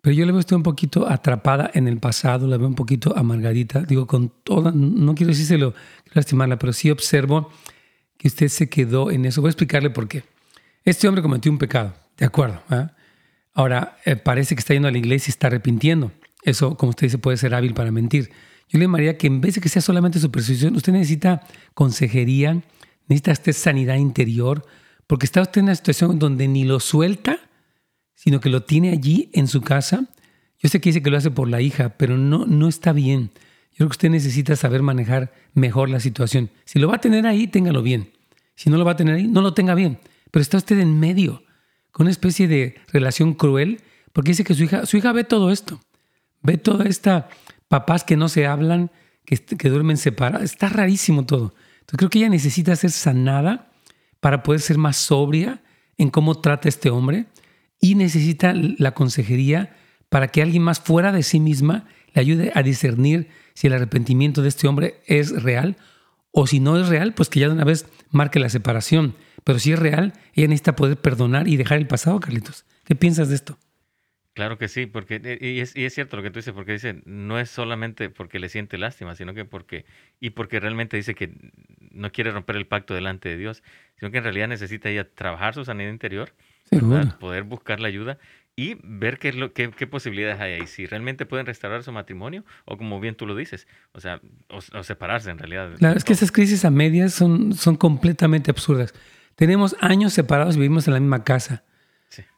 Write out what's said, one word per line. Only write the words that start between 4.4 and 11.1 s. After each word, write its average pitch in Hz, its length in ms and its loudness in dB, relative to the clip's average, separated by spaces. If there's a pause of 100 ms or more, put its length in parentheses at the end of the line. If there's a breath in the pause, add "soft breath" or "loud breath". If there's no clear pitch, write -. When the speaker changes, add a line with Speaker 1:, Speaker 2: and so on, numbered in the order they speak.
Speaker 1:
toda, 165 300 0
no 151 420 2
quiero 165 180 2
decírselo, 147 400 2
quiero - 420 -20
lastimarla, 131 440 2
pero 123 140 -2
sí 151 180 0
observo 147 640 0 (640 loud breath)
que 151 120 0
usted 147 200 2
se 147 220 -2
quedó 131 400 0
en 131 160 0
eso. 131 160 -2
Voy 156 60 2
a - 20 2
explicarle 143 400 0
por 113 180 -8
qué. 135 140 -10 (640 soft breath)
Este 185 240 2
hombre 190 120 0